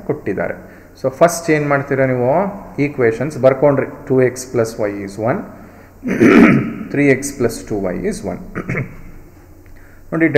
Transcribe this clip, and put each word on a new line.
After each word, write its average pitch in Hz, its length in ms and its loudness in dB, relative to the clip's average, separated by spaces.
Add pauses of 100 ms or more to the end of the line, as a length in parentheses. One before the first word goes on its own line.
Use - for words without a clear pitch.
ಕೊಟ್ಟಿದ್ದಾರೆ. - 480 -4 (460)
So - 40 -6 (140)
first 165 360 2
ಏನು 147 180 0
ಮಾಡ್ತೀರಾ 135 400 0
ನೀವು? 123 180 0 (540)
Equations 127 600 0
ಬರ್ಕೊಂಡ್ರಿ, 131 440 4 (180)
ಟೂ 131 100 2 (120)
ಎಕ್ಸ್ - 240 -8
plus 113 200 0 (140)
y 101 60 -4 (140)
is 98 80 -12 (140)
one, 190 120 -2 (600)
<clears throat> - 880 4
three 143 180 2 (100)
x - 180 -8
plus 120 200 -2 (120)
two 104 120 -2 (120)
y 90 40 -4 (140)
is - 80 -8 (120)
one. 92 140 -10
<clears throat> - 1700 -12
ನೋಡಿ, 165 160 2 (100)